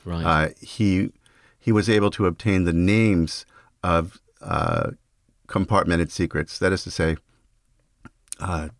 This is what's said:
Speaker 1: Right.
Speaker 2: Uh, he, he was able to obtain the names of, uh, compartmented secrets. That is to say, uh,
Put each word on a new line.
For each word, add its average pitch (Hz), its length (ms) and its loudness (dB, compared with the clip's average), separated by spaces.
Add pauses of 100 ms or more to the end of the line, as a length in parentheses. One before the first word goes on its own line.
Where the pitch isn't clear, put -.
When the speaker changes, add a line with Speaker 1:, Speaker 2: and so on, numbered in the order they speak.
Speaker 1:
Right. 82 200 -6
Speaker 2:
Uh, 78 240 2 (120)
he, 98 500 0 (480)
he - 120 -2
was 104 180 2
able 104 220 4
to 101 160 0
obtain 92 380 0
the 85 80 2
names 92 720 2 (360)
of, 85 400 -2 (200)
uh, - 500 -2 (560)
compartmented 87 640 0
secrets. - 480 -4
That 95 140 2
is 92 100 -2
to - 80 -14
say, 80 260 0 (1200)
uh, 80 300 -6 (100)